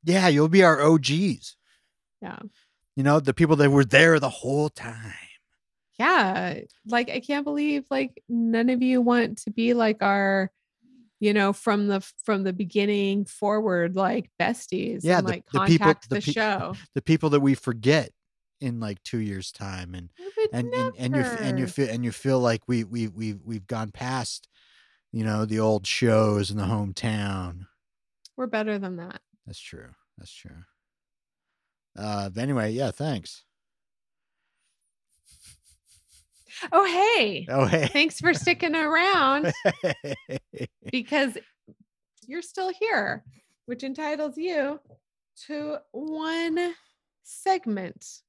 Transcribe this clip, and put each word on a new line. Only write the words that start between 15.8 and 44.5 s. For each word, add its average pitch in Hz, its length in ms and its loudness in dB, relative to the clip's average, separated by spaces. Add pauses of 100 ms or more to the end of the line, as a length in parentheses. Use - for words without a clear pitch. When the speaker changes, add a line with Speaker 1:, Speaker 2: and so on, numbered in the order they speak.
Speaker 2:
contact - 240 4
Speaker 1:
the 131 60 0
Speaker 2:
the - 60 -2
Speaker 1:
pe-, 139 120 -2
Speaker 2:
show. 196 500 -2
Speaker 1:
<laughs> - 120 -16
the 139 60 -4
people 160 280 2
that 143 100 6
we 139 160 4
forget 123 560 0 (480)
in, 120 220 -6
like, 104 220 -8
two - 160 -6
years' 98 320 -6
time. 90 440 -12
And, 87 140 -14 (100)
Speaker 2:
We 349 60 -16 (120)
would 440 160 0
Speaker 1:
and, - 200 -4
and, 508 240 -4
and 127 180 -4
you 135 60 2
f-, - 180 -4
and 131 200 -4
you 131 60 -2
Speaker 2:
never. - 60 -8
Speaker 1:
feel, 135 180 -2
and 117 160 -6
you 117 60 -4
feel 131 280 0
like 117 280 2
we, 120 160 0
we, 113 240 -4
we, 107 280 -6
we've 104 320 -10
gone 110 240 -6
past, - 580 -8 (640)
you 113 100 -4
know, 107 220 0
the 107 140 -2
old 107 280 2
shows 107 640 2
in 104 60 -6
the 104 80 -4
hometown. 98 1000 -4 (680)
Speaker 2:
We're 254 120 -8
better 214 300 -4
than 185 200 -8
that. 175 240 -16 (240)
Speaker 1:
That's - 140 -18
true. - 300 -18 (280)
That's - 160 -20
true. - 300 -20 (1400)
Uh, 101 300 -6
but 98 120 -8
anyway, 123 300 -2
yeah, 120 200 -4
thanks. 139 520 -8 (3250)
Speaker 2:
Oh, 392 140 6
hey. 349 640 0
Speaker 1:
Oh, 131 160 4
hey. 170 220 2
Speaker 2:
Thanks 302 340 0
for 339 120 2
sticking 339 400 -2
around 311 800 2 (680)
Speaker 1:
<laughs> - 720 -12
Speaker 2:
because 269 460 -2 (880)
you're 285 160 -10
still 370 380 -6
here, 247 460 -2 (400)
which 240 180 -10
entitles 294 540 -6
you 311 420 -4 (680)